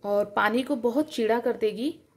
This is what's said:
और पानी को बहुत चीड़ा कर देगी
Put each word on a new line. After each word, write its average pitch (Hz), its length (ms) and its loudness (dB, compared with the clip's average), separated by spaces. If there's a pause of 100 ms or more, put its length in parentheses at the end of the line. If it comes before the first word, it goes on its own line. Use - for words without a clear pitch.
और 208 320 0
पानी 220 280 2
को 285 140 -2
बहुत 240 360 0
चीड़ा 226 260 2
कर 233 180 -2
देगी 220 400 -2 (200)